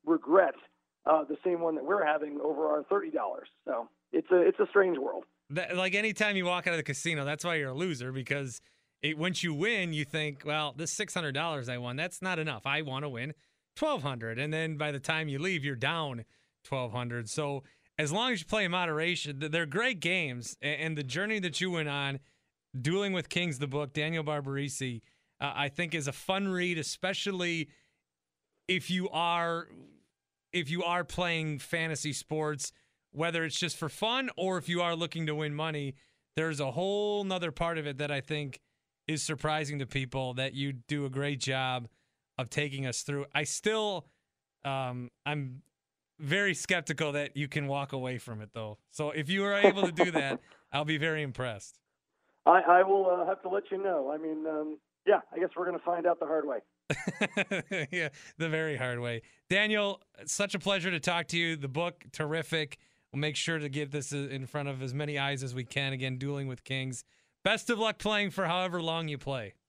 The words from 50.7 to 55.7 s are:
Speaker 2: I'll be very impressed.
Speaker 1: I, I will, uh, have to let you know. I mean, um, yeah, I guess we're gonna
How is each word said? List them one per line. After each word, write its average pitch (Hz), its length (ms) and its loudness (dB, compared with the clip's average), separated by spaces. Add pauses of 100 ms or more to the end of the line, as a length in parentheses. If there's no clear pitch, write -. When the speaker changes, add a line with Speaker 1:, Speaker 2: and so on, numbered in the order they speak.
Speaker 2:
I'll 147 100 2
be 151 140 0
very 156 260 0
impressed. 120 560 -8 (680)
Speaker 1:
I, 180 160 12
I 175 220 10
will, 196 260 6
uh, 180 160 4
have 190 180 -2
to 185 60 -4
let 196 220 -2
you 190 100 -2
know. 160 300 0
I 151 60 -2
mean, 156 280 -4
um, 156 320 -4 (300)
yeah, 196 140 8 (120)
I - 60 -6
guess 180 160 0
we're 175 100 -2
gonna 170 140 -2